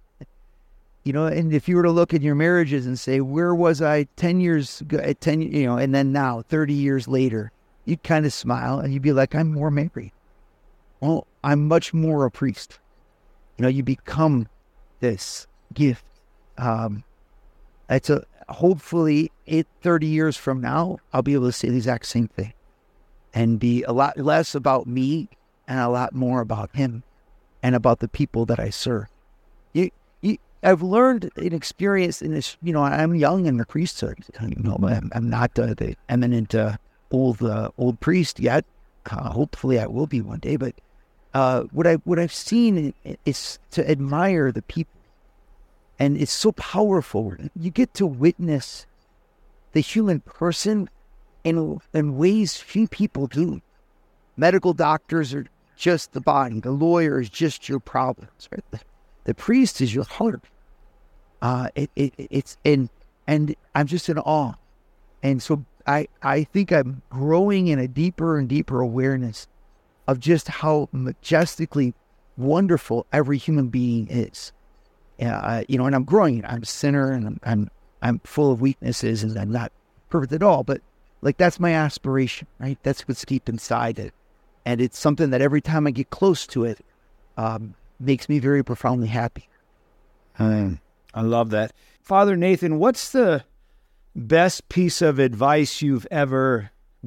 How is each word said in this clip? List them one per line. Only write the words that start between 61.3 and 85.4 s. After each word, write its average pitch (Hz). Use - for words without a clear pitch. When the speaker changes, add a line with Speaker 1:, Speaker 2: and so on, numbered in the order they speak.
Speaker 1:
Uh, 123
it, 143
it, 139
it's -
in, 139
and 151
I'm 147
just 165
in 156
awe. 143
And 135
so 147
I, 151
I 143
think 196
I'm 135
growing 180
in 147
a 127
deeper 160
and 135
deeper 135
awareness 127
of 135
just 151
how 151
majestically 135
wonderful 147
every 139
human 143
being 117
is. -
Uh, 110
you 131
know, 127
and 139
I'm 131
growing. 147
I'm 117
a -
sinner, 139
and 117
I'm, -
I'm, 107
I'm 117
full 147
of 117
weaknesses, 120
and 110
I'm 101
not 117
perfect 135
at 156
all. 165
But, 139
like, 143
that's 175
my 170
aspiration, 139
right? 131
That's -
what's -
deep 135
inside 117
it. 104
And 120
it's 123
something 151
that 131